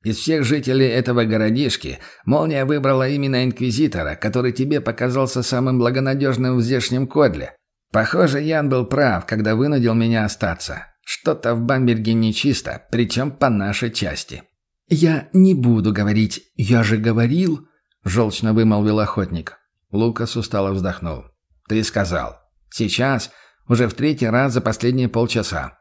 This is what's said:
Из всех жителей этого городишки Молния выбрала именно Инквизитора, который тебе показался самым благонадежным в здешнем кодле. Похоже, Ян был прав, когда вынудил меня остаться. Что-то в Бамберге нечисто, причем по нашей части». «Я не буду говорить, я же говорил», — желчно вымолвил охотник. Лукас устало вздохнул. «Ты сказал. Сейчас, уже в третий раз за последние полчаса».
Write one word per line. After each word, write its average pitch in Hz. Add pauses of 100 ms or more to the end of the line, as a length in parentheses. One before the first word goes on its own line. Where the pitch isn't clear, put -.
Из 107
всех 160
жителей 131
этого 120
городишки 110 (260)
Молния 147
выбрала 135
именно 135
Инквизитора, 117
который 123
тебе 139
показался 127
самым 127
благонадежным 131
в 117
здешнем 127
кодле. 95 (360)
Похоже, 143
Ян 151
был 127
прав, 127
когда 110
вынудил 123
меня 113
остаться. - (160)
Что-то 139
в 117
Бамберге 117
нечисто, 113
причем 120
по 139
нашей 104
части». - (460)
«Я 160
не 190
буду 113
говорить, 104 (140)
я 113
же 104
говорил», — 117 (360)
желчно 107
вымолвил 107
охотник. 92 (320)
Лукас 113
устало 101
вздохнул. 87 (440)
«Ты 110
сказал. 87 (340)
Сейчас, 120 (380)
уже 120
в -
третий 143
раз 123
за 123
последние 123
полчаса». 107